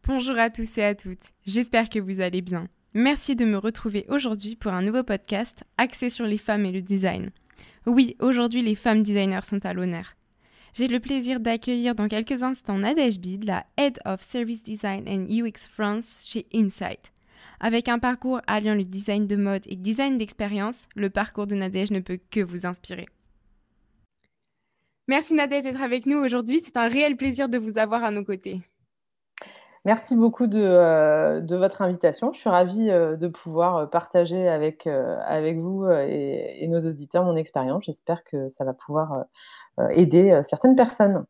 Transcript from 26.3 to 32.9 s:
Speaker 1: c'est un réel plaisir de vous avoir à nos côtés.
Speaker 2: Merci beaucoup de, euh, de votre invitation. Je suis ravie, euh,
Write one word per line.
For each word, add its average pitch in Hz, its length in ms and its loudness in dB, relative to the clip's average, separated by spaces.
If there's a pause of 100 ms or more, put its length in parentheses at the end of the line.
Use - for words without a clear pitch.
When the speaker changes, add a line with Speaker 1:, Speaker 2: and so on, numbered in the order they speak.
Speaker 1:
c'est - 140 -10
un 233 120 2
réel 285 280 2
plaisir 262 320 -2
de 240 80 -2
vous 220 220 -4
avoir 220 260 0
à 214 60 0
nos 208 140 -4
côtés. 190 360 -8 (1200)
Speaker 2:
Merci 226 300 2
beaucoup 226 320 4
de, 214 160 0
euh, 160 800 6
de 165 160 -4
votre 190 260 2
invitation. 180 500 0
Je - 60 -16
suis - 100 -2
ravie, 185 400 4
euh, 165 280 2